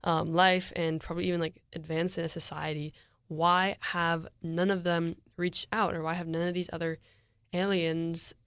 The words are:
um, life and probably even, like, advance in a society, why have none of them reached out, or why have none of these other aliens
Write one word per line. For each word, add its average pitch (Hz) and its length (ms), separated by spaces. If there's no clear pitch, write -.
um, 165 300
life 185 420
and 160 260
probably 175 280
even, 175 120
like, 165 220
advance 160 440
in 170 60
a 160 40
society, 151 640
why 175 500
have 170 480
none 170 300
of 180 100
them 170 320
reached 175 340
out, 208 240
or 165 80
why 160 120
have 175 120
none 165 220
of 175 60
these 180 180
other 165 260
aliens 165 800